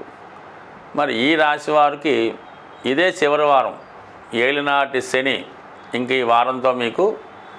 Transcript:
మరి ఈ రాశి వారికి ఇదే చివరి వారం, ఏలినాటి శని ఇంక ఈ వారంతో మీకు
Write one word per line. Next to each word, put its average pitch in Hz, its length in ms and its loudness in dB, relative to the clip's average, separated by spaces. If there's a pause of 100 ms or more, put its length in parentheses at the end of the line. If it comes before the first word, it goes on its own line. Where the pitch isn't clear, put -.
(1000)
మరి 139 160 0 (100)
ఈ 139 40 2 (140)
రాశి 147 360 0
వారికి 147 360 2 (800)
ఇదే 165 160 2 (100)
చివరి 147 340 2
వారం, 120 220 2 (680)
ఏలినాటి 139 680 0
శని 131 260 0 (640)
ఇంక 123 200 -4
ఈ - 20 0 (100)
వారంతో 123 400 2 (120)
మీకు 117 220 0 (520)